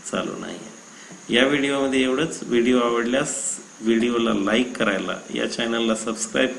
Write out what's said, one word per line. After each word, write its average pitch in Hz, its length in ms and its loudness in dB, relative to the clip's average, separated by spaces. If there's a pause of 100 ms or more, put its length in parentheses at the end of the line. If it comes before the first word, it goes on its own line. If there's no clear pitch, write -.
(120)
चालू 92 280 -4
नाही 87 140 -10
आहे. - 800 -10
या 123 120 6
व्हिडिओमध्ये 139 560 2
एवढंच. 131 400 0
व्हिडिओ 120 380 4
आवडल्यास 120 800 0 (200)
व्हिडिओला 117 540 2
लाईक 107 420 0
करायला, 92 400 -2 (180)
या 117 180 -2
चॅनलला 117 420 0
सबस्क्राईब 127 640 -2